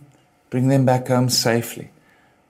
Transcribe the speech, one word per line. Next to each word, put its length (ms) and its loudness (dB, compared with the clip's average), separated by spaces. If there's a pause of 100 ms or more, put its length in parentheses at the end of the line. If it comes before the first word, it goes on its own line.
(500)
bring 180 0
them 160 4
back 240 0
home 200 2
safely. 600 -2 (600)